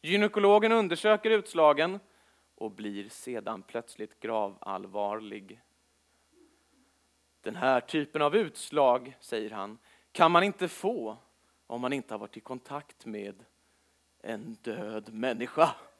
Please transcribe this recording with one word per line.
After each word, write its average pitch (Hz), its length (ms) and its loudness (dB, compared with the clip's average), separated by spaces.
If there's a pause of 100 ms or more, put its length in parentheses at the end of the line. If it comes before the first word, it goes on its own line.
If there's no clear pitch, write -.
Gynekologen 208 680 4
undersöker 214 580 2
utslagen 170 720 4 (540)
och 110 160 -8
blir 101 380 -10
sedan 113 540 -10
plötsligt - 580 -12
gravallvarlig. 101 1400 -6 (1800)
"Den 107 160 -8
här 127 240 2
typen 151 420 -4
av 147 140 2
utslag", 135 840 0
säger 107 300 -8
han, 104 280 -12 (340)
"kan 170 200 6
man 175 100 8
inte 190 260 -2
få 135 480 -6 (500)
om 120 140 -8
man 127 120 -2
inte 127 220 -6
har 107 40 -6
varit 104 180 -12
i 113 40 -14
kontakt - 680 -14
med 101 380 -10 (760)
en 113 420 -10
död 107 520 -10
människa." 120 600 0 (260)